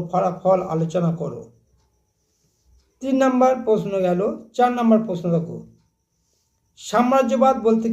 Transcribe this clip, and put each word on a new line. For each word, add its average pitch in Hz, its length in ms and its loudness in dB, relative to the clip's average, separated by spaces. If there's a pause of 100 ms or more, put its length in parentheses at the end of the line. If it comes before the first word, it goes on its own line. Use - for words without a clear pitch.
ফলাফল 185 540 0
আলোচনা 165 540 -2
করো। 131 260 -10 (1600)
তিন 262 140 -2
নম্বর 262 360 4 (120)
প্রশ্ন 202 360 0
গেল। 180 200 0 (320)
চার 247 200 2
নম্বর 226 340 4
প্রশ্ন 175 260 -6
দেখো, 123 240 -2 (1200)
সাম্রাজ্যবাদ 254 840 2
বলতে 226 300 0